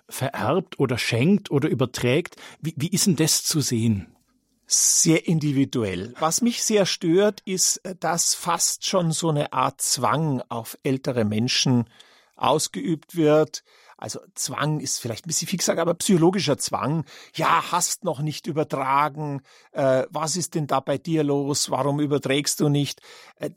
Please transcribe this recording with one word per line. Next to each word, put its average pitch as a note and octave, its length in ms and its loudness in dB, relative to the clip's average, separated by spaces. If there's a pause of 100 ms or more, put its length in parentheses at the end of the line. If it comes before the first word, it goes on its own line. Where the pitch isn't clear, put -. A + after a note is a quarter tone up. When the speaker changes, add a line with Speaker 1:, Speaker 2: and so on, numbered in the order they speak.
Speaker 1:
vererbt C3 720 -4
oder B2 200 0
schenkt D3+ 520 2
oder D3 180 2
überträgt. C3 680 0 (240)
Wie, D#3+ 160 -6
wie D3+ 120 -2
ist - 200 2
denn E3 80 4
das D#3 260 2
zu - 180 0
sehen? A2+ 540 0 (520)
Speaker 2:
Sehr - 600 2
individuell. C3+ 920 0
Was D#3+ 220 0
mich A#3+ 200 0
sehr G#3 240 4
stört, G3 580 2
ist, - 380 -2 (160)
dass - 380 -2
fast - 500 -2
schon F3 240 0
so D#3+ 200 -2
eine D3 220 -2
Art C3+ 280 -2
Zwang C3 680 0
auf A#2 360 -10
ältere C3 400 0
Menschen A#2 640 2 (460)
ausgeübt D#3 800 -2
wird. D3+ 480 2 (320)
Also - 220 -12 (160)
Zwang D3 460 -4
ist - 180 -6
vielleicht A2+ 260 -8
ein - 40 -12
bisschen E3 180 -4
fix - 180 -2
gesagt, F#3 140 0
aber E3+ 160 0
psychologischer E3+ 640 4
Zwang. C3 460 -2 (320)
„Ja, D#3 340 2
hast - 320 -2
noch D#3 180 -4
nicht D3+ 280 -6
übertragen. C#3+ 920 -2 (300)
Äh, C3+ 400 2
was D#3 260 -4
ist E3+ 200 -6
denn D3+ 100 -2
da C3+ 140 0
bei C#3+ 180 -2
dir D#3+ 240 0
los? C#3+ 480 0
Warum C#3 300 0
überträgst C#3+ 580 -2
du D3+ 100 2
nicht?“ C#3+ 320 0 (360)
Äh, D3+ 200 -8